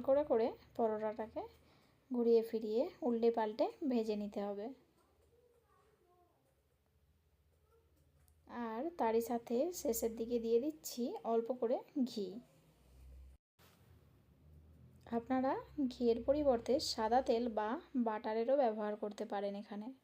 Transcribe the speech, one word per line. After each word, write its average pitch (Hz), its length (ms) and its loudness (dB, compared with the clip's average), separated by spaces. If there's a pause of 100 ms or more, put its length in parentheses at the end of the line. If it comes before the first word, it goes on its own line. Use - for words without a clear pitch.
করে 285 240 6
করে 233 160 4 (300)
পরোটাটাকে 220 640 -2 (720)
ঘুরিয়ে 233 380 6
ফিরিয়ে 220 320 0 (260)
উল্টে 233 300 2
পাল্টে 220 280 0 (260)
ভেজে 220 320 0
নিতে 202 240 -8
হবে। 202 200 -6 (4000)
আর 226 140 -4 (180)
তারই 226 300 2
সাথে 233 260 -4 (260)
শেষের 226 380 -2
দিকে 233 260 -2
দিয়ে 233 180 4
দিচ্ছি 302 400 -4 (300)
অল্প 226 140 2 (140)
করে 240 160 2 (320)
ঘি। 196 180 -4 (3000)
আপনারা 262 360 0 (380)
ঘিয়ের 233 360 2
পরিবর্তে 277 460 4 (180)
সাদা 226 360 2
তেল 233 160 2 (140)
বা 214 120 0 (380)
বাটারেরও 226 560 0
ব্যবহার 214 300 0 (100)
করতে 208 280 -6
পারেন 202 300 -2
এখানে। 208 260 -10 (160)